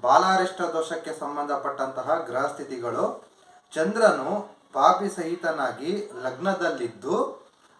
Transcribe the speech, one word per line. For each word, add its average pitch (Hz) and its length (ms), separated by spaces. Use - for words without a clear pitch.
ಬಾಲಾರಿಷ್ಟ 180 600
ದೋಷಕ್ಕೆ 160 580
ಸಂಬಂಧಪಟ್ಟಂತಹ 139 1040
ಗ್ರಹಸ್ಥಿತಿಗಳು. 123 1000
ಚಂದ್ರನು 202 760
ಪಾಪಿ 185 360
ಸಹಿತನಾಗಿ 165 1080
ಲಗ್ನದಲ್ಲಿದ್ದು 170 1300